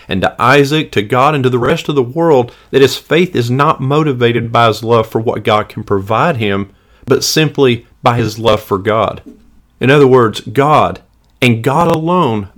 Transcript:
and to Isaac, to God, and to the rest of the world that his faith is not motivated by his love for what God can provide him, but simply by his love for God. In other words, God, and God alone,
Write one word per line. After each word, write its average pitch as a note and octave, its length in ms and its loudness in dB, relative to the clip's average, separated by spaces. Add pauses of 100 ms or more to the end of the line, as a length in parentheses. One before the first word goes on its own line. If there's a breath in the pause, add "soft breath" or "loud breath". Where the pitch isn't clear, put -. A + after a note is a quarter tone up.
and F#2+ 140 -4
to - 200 -4
Isaac, C#3+ 520 2
to G#2 100 0
God, C3 320 0
and C3+ 80 -2
to B2+ 60 2
the B2 100 0
rest D3 300 -2
of D#3 60 -4
the C#3 60 2
world B2+ 540 0 (160 loud breath)
that C3+ 100 2
his C3 160 2
faith E3+ 380 -2
is A#2+ 160 -2
not C#3+ 300 0
motivated B2 720 -2
by A#2 160 2
his G#2+ 140 -2
love A2+ 260 0
for A#2 140 -4
what A2 220 -4
God G#2+ 260 0
can A2 140 -12
provide A2 540 -2
him, G2+ 360 -4 (320 soft breath)
but - 180 0
simply C#3+ 600 0 (160)
by A#2+ 160 0
his G#2+ 220 -4
love G#2+ 240 0
for G2+ 160 -4
God. G#2 420 -2 (580)
In B2 120 2
other D3 160 6
words, B2 340 2
God, B2+ 600 0 (380)
and A2+ 240 0
God D#3+ 280 0
alone, D#3 680 -2